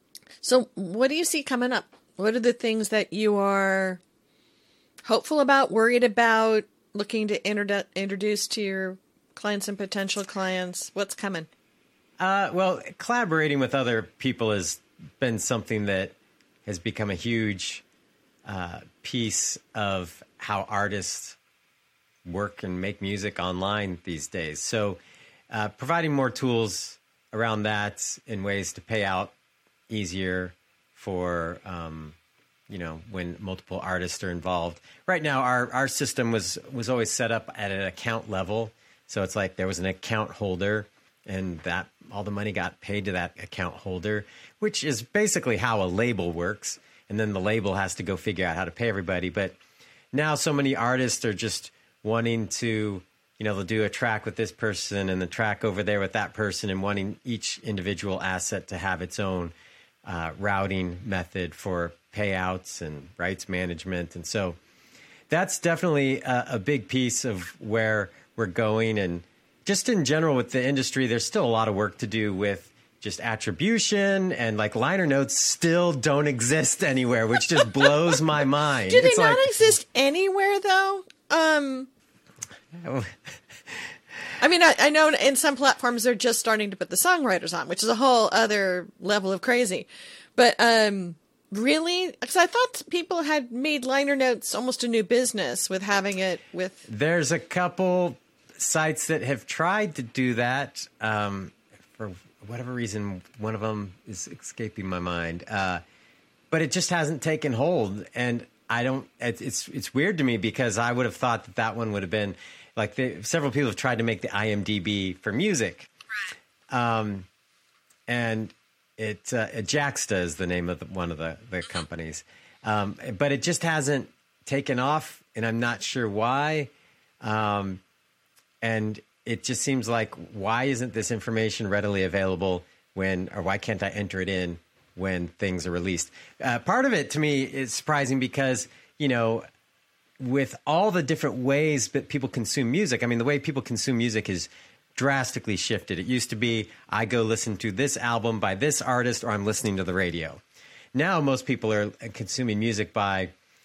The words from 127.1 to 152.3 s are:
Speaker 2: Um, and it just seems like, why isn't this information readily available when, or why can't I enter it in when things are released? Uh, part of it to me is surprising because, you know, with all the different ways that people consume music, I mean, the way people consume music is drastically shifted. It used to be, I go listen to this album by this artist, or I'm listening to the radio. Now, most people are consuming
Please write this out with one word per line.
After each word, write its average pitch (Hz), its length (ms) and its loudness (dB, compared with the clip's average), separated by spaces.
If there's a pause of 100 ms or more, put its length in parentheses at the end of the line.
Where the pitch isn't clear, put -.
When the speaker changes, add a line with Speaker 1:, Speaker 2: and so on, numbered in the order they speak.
Speaker 2:
Um, 104 640 -2 (800)
and 110 380 0 (260)
it 117 180 -4
just 127 200 -4
seems 127 260 0
like, 113 240 0 (200)
why 110 320 0
isn't 123 280 -2
this 110 160 -4
information 110 580 -2
readily 101 360 2
available 92 600 0 (300)
when, 95 420 -2
or 101 60 -4
why 95 160 0
can't 101 240 -4
I 98 80 0
enter 95 320 -4
it 95 80 -2
in 90 300 -2 (360)
when 90 340 -2 (100)
things 92 260 -2
are 90 60 -2
released? 87 400 -2 (320)
Uh, 127 160 0
part 247 260 2
of 254 80 2
it 143 180 0
to 147 80 -2
me 143 240 2
is 127 300 -6
surprising 135 460 0
because, 127 480 0 (320)
you 147 80 0
know, 113 360 2 (760)
with 131 360 0 (100)
all 175 240 4
the 180 140 2
different 147 320 0
ways 139 540 2
that - 180 -2
people 135 200 -2
consume 120 440 -2
music, 143 320 0
I - 20 2
mean, 120 140 0
the 117 60 0
way 143 120 2
people 135 240 -4
consume 117 380 -2
music 110 300 0
is 87 200 -4 (460)
drastically 127 640 0
shifted. 98 420 -2
It 87 80 -6
used 123 240 -2
to 120 40 -4
be, 110 340 0 (200)
I 110 160 0
go 117 160 2
listen 110 360 0
to 110 140 -4
this 131 260 -2
album 117 420 0
by 95 160 0
this 143 260 0
artist, 123 420 0
or 117 60 -2
I'm 101 160 0
listening 107 320 0
to 95 60 -2
the 87 100 -2
radio. 85 480 -2 (540)
Now, 165 260 2
most 135 240 0
people 113 260 0
are 104 200 0 (220)
consuming 113 440 -4